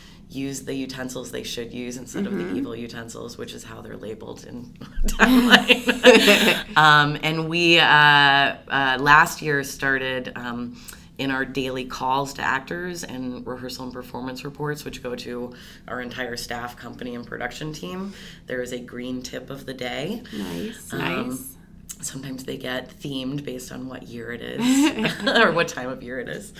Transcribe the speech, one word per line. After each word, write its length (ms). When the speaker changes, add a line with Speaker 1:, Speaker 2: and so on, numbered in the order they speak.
Speaker 1:
use 340
the 100
utensils 560
they 140
should 280
use 240
instead 300
of 100
the 60
Speaker 2:
Mm-hmm. 140
Speaker 1:
evil 200
utensils, 640
which 160
is 80
how 180
they're 160
labeled 500
in 180
<laughs> 420
Timeline. 1600
Speaker 2:
<laughs> 60
Speaker 1:
Um, 460
and 260
we, 300
uh, 80
uh, 1120
last 420
year 220
started, 720
um, 400
in 140
our 120
daily 400
calls 500
to 80
actors 640
and 420
rehearsal 380
and 80
performance 520
reports, 400
which 180
go 140
to 360
our 120
entire 360
staff, 400
company, 400
and 100
production 460
team, 400
there 160
is 100
a 60
green 440
tip 280
of 160
the 80
day. 480
Speaker 2:
Nice, 560
Speaker 1:
Um, 380
Speaker 2:
nice. 260
Speaker 1:
sometimes 440
they 120
get 340
themed 440
based 280
on 160
what 160
year 260
it 120
is 680
<laughs> 0
Speaker 2:
<laughs> 160
Speaker 1:
or 80
what 160
time 220
of 160
year 160
it 80
is. 320